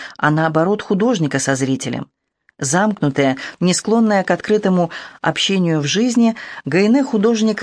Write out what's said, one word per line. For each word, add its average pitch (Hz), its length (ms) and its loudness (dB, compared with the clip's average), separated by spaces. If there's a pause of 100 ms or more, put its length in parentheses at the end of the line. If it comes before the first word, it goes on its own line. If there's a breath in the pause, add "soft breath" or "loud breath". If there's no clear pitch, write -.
(180 loud breath)
а 151 140 2
наоборот 160 500 0
художника 190 560 0
со 135 160 -2
зрителем. 131 560 -4 (500)
Замкнутая, 143 800 0 (220 loud breath)
не 175 160 2
склонная 208 480 2
к 185 80 0
открытому 185 580 2 (320 loud breath)
общению 170 580 0
в 143 60 -2
жизни, 226 500 2 (300 loud breath)
Гайне 208 380 2
художник 220 600 0